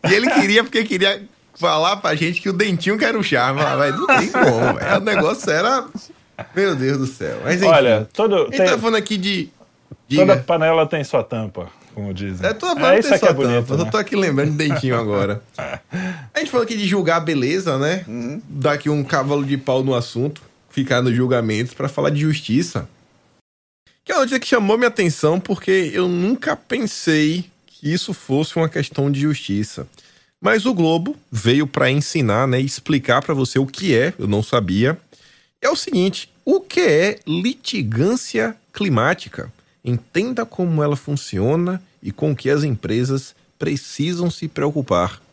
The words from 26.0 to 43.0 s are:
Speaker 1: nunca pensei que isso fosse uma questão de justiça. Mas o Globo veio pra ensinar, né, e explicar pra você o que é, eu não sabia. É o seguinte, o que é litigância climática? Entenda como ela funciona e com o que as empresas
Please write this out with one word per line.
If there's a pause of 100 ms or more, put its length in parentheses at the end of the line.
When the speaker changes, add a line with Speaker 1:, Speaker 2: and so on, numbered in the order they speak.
Speaker 1:
nunca
pensei (220)
que
isso
fosse
uma
questão
de
justiça. (540)
Mas
o
Globo (160)
veio
pra
ensinar,
né,
e
explicar
pra
você
o
que
é,
eu
não
sabia. (640)
É
o
seguinte, (140)
o
que
é
litigância (180)
climática? (360)
Entenda
como
ela
funciona (200)
e
com
o
que
as
empresas (240)